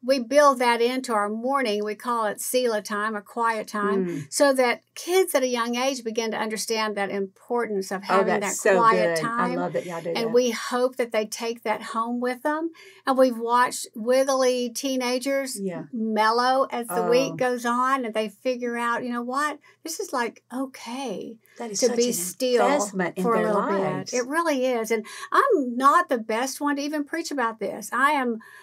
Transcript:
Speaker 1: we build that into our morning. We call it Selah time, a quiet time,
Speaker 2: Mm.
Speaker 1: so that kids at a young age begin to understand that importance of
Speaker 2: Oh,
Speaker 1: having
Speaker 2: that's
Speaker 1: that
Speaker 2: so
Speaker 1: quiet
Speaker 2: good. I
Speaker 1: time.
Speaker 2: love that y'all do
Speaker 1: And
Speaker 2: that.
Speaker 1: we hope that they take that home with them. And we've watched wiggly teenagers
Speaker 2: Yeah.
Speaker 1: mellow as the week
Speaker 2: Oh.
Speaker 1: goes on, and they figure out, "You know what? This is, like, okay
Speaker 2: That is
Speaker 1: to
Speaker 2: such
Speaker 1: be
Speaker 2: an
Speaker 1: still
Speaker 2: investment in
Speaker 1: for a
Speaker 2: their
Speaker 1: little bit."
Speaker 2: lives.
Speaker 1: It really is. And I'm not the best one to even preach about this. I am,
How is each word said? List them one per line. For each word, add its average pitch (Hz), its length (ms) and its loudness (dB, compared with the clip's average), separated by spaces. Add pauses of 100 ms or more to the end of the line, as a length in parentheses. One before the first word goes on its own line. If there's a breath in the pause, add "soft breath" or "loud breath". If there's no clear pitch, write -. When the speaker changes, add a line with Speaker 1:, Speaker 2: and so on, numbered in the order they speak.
Speaker 1:
we 262 140 2
build 269 400 6
that 233 240 2
into 247 320 0
our 208 140 0
morning. 226 560 -2
We 214 100 -6
call 233 300 -4
it 202 160 -4
Selah 233 420 0
time, 214 320 -4
a 208 80 -8
quiet 226 460 -2
time, 196 380 0
Speaker 2:
Mm. 165 220 -6
Speaker 1:
so 277 260 4
that 247 260 2 (160)
kids 359 400 2
at 262 80 2
a - 20 2
young 240 300 -2
age 262 260 -2
begin 226 300 -4
to - 60 -4
understand 220 580 -2
that 196 140 -2
importance 202 800 -4
of 190 180 -6
Speaker 2:
Oh, 185 40 4
Speaker 1:
having 202 260 4
Speaker 2:
that's - 240 -4
Speaker 1:
that 214 80 6
Speaker 2:
so 185 80 6
Speaker 1:
quiet 180 400 4
Speaker 2:
good. 156 40 -2
I - 40 -2
Speaker 1:
time. 180 260 -2
Speaker 2:
love 175 200 -2
that 175 120 -4
y'all 170 160 -8
do 175 60 -8
Speaker 1:
And 226 180 -2
Speaker 2:
that. 220 60 -4
Speaker 1:
we 247 180 4
hope 247 460 -2
that 240 160 -2
they 220 120 0
take 233 380 -8
that 214 200 -2 (120)
home 233 260 -2
with 247 220 -4
them. 320 300 -2 (340 loud breath)
And 262 100 2
we've 254 220 6
watched 240 560 2
wiggly 254 760 2
teenagers 262 920 -4
Speaker 2:
Yeah. 170 320 -8
Speaker 1:
mellow 233 800 2
as 240 180 -4
the 180 140 0
week 254 300 2
Speaker 2:
Oh. - 40 -8
Speaker 1:
goes 247 300 -2
on, 254 400 0
and 220 80 -6
they 220 160 -2
figure 240 480 -4
out, 233 260 -2
"You 240 80 -4
know 240 100 -4
what? 285 360 -4 (240 soft breath)
This 320 180 -8
is, 370 140 -8
like, 240 360 -4
okay 254 840 -8 (220 soft breath)
Speaker 2:
That 233 140 -10
is 196 80 -4
Speaker 1:
to 240 80 6
Speaker 2:
such 233 100 -2
Speaker 1:
be 240 80 4
Speaker 2:
an 240 80 0
Speaker 1:
still 247 500 2
Speaker 2:
investment 196 540 0
in 185 40 -2
Speaker 1:
for 226 120 2
a 220 40 2
Speaker 2:
their 214 140 0
Speaker 1:
little 202 160 0
bit." 196 120 0
Speaker 2:
lives. 190 340 -4
Speaker 1:
It 247 120 -2
really 294 380 0
is. 233 260 0
And 220 140 0 (260 loud breath)
I'm 320 460 2
not 285 320 4
the 262 80 2
best 226 420 -2
one 285 180 0
to 277 60 -4
even 294 220 -4
preach 330 260 -6
about 233 280 -2
this. 202 340 -6
I 269 200 4
am, 247 260 0 (240 loud breath)